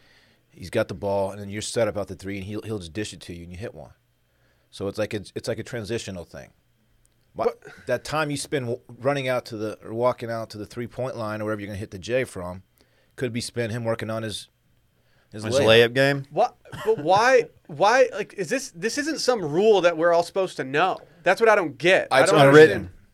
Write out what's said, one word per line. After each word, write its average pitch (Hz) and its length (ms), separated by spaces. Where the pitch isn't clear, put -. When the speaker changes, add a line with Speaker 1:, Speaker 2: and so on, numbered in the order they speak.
Speaker 1:
He's - 200
got 110 180
the 107 60
ball, 98 360
and 101 80
then 101 120
you're 104 100
set 113 280
up 98 100
out 98 100
the 98 60
three, 98 240
and 92 80
he'll, 107 160
he'll 107 160
just 82 160
dish 104 180
it 87 100
to - 120
you, 85 80
and 85 100
you 85 60
hit 107 160
one. 71 160
So 98 180
it's 98 100
like 135 140
a, 107 80
it's - 120
like 110 120
a 110 40
transitional 98 600
thing. - 280
Wha- - 100
Speaker 2:
But 233 180
Speaker 1:
that 123 160
time 151 280
you 143 80
spend 139 260
w-, 117 160
running 131 300
out 127 180
to 113 120
the, 107 260
or 98 80
walking 117 380
out 113 200
to - 80
the 104 80
three-point 123 520
line 107 240
or - 20
wherever 107 160
you're 98 80
gonna 104 100
hit 101 120
the 101 80
J 117 260
from, 92 380
could 127 200
be 120 80
spent 117 300
him 120 120
working 113 240
on 113 140
his 107 260
his 107 120
Speaker 3:
His 110 120
Speaker 1:
layup. 139 100
Speaker 3:
layup 120 60
game? 139 360
Speaker 2:
What? 185 260
But 208 140
why? 208 580
<laughs> - 120
Why? 202 460
Like, 202 200
is 175 140
this, 254 260
this 170 220
isn't 285 240
some 240 240
rule 185 380
that 170 160
we're 170 160
all 170 80
supposed 180 340
to 147 80
know. 156 320
That's 190 160
what 226 120
I 208 40
don't 160 220
get. 160 340
Speaker 1:
I 127 60
Speaker 2:
I - 40
don't 131 100
Speaker 1:
don't 156 160
Speaker 2:
understand. 151 260
Speaker 3:
Unwritten. - 180